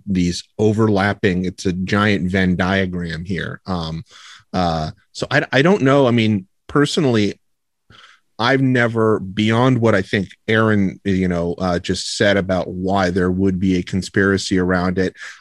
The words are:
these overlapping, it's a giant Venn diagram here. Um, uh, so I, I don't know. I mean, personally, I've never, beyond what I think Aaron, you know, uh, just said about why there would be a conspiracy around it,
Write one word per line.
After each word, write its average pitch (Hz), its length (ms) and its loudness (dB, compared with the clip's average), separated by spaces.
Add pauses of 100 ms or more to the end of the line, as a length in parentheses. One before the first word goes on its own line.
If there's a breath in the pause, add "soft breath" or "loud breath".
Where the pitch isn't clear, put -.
these 90 380 -2 (140)
overlapping, 101 880 2
it's 92 200 -8
a 95 80 0
giant 95 580 0
Venn 92 240 2
diagram 90 720 -4
here. 82 400 -8
Um, 80 380 -6 (500 loud breath)
uh, 82 380 -2 (200)
so - 200 -8
I, 143 200 0
I 127 100 2
don't 185 200 4
know. 135 260 4
I 117 40 2
mean, 110 360 2 (200)
personally, 131 720 0 (1000 loud breath)
I've 131 220 2
never, 117 580 2
beyond 110 600 0
what 113 160 2
I 95 80 2
think 95 260 -2 (180)
Aaron, 107 560 2
you 92 240 0
know, 87 300 -2
uh, 87 220 -2
just - 380 -6
said 101 200 2
about 92 300 -2
why 92 420 -2
there 90 220 0
would 92 280 0
be 92 180 2
a 90 60 -2
conspiracy 98 760 0
around 90 400 0
it, 92 160 -2 (260 loud breath)